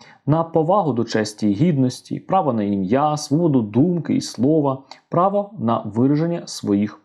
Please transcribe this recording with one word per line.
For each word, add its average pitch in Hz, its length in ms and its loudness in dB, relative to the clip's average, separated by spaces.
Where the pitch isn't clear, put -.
на 160 180 2
повагу 165 480 0
до 117 120 0
честі 107 460 -2
і 101 40 2
гідності, 131 640 0
право 170 320 0
на 113 100 -2
ім'я, 101 540 0
свободу 147 460 0
думки 135 520 0
і - 60 0
слова, 139 640 0
право 202 500 0
на 117 200 0
вираження 147 680 0
своїх 104 580 -2